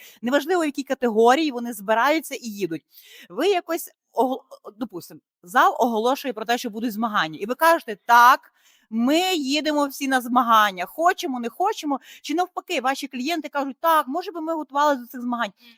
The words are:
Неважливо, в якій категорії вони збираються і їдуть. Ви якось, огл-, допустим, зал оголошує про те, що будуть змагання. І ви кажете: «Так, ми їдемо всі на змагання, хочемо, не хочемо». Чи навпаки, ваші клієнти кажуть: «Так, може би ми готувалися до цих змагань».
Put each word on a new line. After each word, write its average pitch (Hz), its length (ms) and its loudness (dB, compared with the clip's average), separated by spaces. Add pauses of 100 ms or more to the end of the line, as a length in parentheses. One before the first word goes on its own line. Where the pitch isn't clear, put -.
(220)
Неважливо, 294 400 0
в - 40 -2
якій 277 160 -6
категорії 247 680 2
вони 240 200 -8
збираються 226 600 -2
і 240 140 -12
їдуть. 185 340 -6 (460)
Ви 240 200 -2
якось, 349 420 -2 (220)
огл-, 254 300 0 (340)
допустим, 175 440 -12 (220)
зал 262 360 2
оголошує 240 560 0
про 220 100 -8
те, 233 140 0
що 240 120 -8
будуть 220 220 -4
змагання. 202 480 -2
І 208 60 -6
ви 247 80 -4
кажете: 320 420 2 (100)
«Так, 240 460 6 (380)
ми 302 440 2
їдемо 294 520 -2
всі 269 220 -6
на 262 120 0
змагання, 226 680 2
хочемо, 320 540 -2
не 233 80 -6
хочемо». 320 520 -4 (220)
Чи 294 120 -6
навпаки, 359 460 -4
ваші 262 280 -2
клієнти 285 400 -6
кажуть: 277 320 -6
«Так, 311 280 2
може 311 240 -6
би 339 80 -8
ми 320 140 -4
готувалися 285 460 0
до 240 60 -16
цих 247 160 -14
змагань». 240 300 -4 (260)